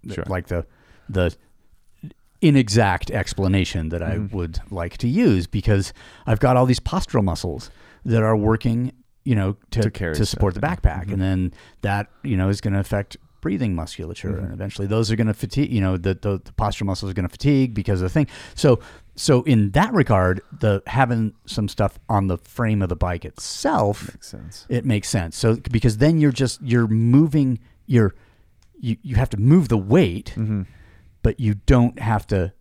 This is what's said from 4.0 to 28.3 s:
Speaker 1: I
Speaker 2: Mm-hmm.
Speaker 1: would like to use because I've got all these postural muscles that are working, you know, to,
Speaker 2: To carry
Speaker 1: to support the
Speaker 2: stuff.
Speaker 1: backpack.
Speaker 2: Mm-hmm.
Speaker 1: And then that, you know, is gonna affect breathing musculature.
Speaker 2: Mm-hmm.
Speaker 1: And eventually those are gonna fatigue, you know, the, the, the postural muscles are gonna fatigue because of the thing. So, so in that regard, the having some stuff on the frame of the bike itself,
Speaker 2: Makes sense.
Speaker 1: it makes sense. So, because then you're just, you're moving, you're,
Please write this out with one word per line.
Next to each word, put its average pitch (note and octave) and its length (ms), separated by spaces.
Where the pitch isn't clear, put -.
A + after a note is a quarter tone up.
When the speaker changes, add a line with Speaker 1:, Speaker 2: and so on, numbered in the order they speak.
Speaker 1:
I E2 140
Speaker 2:
Mm-hmm. G#2 200
Speaker 1:
would E2+ 220
like E2+ 280
to A#2+ 80
use B2+ 400
because G2+ 440
I've A2+ 140
got B2+ 160
all B2+ 100
these B2+ 140
postural - 440
muscles E2+ 460
that A2+ 180
are A2 140
working, A2+ 560
you B2+ 120
know, G2 220
to, A#2 100
Speaker 2:
To G#2 100
carry E2 240
Speaker 1:
to G2+ 100
support F#2+ 280
the F#2+ 60
Speaker 2:
stuff. D#3+ 220
Speaker 1:
backpack. - 220
Speaker 2:
Mm-hmm. G2 100
Speaker 1:
And G2 80
then F#2 320
that, G2+ 260
you B2 140
know, F#2 120
is G2+ 120
gonna G2 180
affect G2+ 380
breathing B2 340
musculature. E2 580
Speaker 2:
Mm-hmm. F#2+ 120
Speaker 1:
And E2+ 80
eventually G2 340
those G#2+ 240
are A2+ 40
gonna A2 180
fatigue, - 380
you G#2+ 100
know, F#2 160
the, F#2 160
the, G2 300
the - 140
postural G#2 280
muscles G2 260
are - 40
gonna F#2 120
fatigue C3+ 460
because G2 280
of F#2 40
the F2+ 80
thing. D3+ 140
So, - 260
so B2+ 280
in G#2+ 280
that F#3+ 220
regard, F#2+ 480
the G2+ 260
having A#2 480
some G#2+ 200
stuff - 300
on G2+ 200
the F2 100
frame G#2+ 460
of F2+ 60
the F2 60
bike F2 300
itself, - 880
Speaker 2:
Makes - 140
sense. - 420
Speaker 1:
it B2 160
makes G#2+ 240
sense. E2+ 260
So, A#2 200
because A2+ 420
then D#3 220
you're D3 120
just, B2+ 300
you're A#2+ 260
moving, C3 680
you're, A2 260